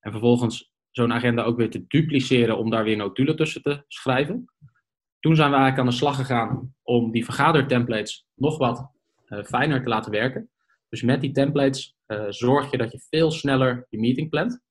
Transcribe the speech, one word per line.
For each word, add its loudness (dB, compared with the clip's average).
En -12
vervolgens 0
zo'n 0
agenda 0
ook 0
weer 0
te -10
dupliceren 2
om -2
daar 0
weer 0
notulen -2
tussen -4
te -4
schrijven. -2
Toen 4
zijn 4
we 4
eigenlijk 4
aan 2
de -2
slag 0
gegaan -2
om 0
die -2
vergadertemplates 0
nog -2
wat, -2
eh, -10
fijner -2
te -6
laten -2
werken. -4
Dus -10
met 2
die -4
templates, 0
eh, -6
zorg 0
je -4
dat -2
je -20
veel 2
sneller 0
je -10
meeting 0
plant. -4